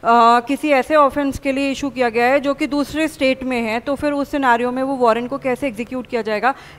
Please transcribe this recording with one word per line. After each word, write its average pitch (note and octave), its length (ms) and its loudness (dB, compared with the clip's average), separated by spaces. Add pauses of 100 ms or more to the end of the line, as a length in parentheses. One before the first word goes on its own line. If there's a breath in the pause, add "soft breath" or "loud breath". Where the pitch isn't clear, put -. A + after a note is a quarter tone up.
(400)
किसी C#4 300 -2
ऐसे C#4 260 2
offence C#4 440 2
के C#4 120 -4
लिए C#4 200 -2
issue C#4 180 -4
किया A#3+ 200 0
गया A#3 160 0
है C4+ 140 4
जो C#4 140 -2
कि D4 140 -4
दूसरे C#4+ 400 -2
state C4 360 -2
में B3 180 -4
है A3+ 180 -4
तो C#4 160 -4
फिर D4 160 -2
उस C#4+ 200 -4
scenario B3 400 0
में C4 120 -4
वो C4+ 120 -4
warrant A#3+ 340 0
को C4+ 80 -6
कैसे C4+ 300 -4
execute A#3+ 400 -8
किया A#3 140 -4
जाएगा, G#3+ 320 -2 (260 loud breath)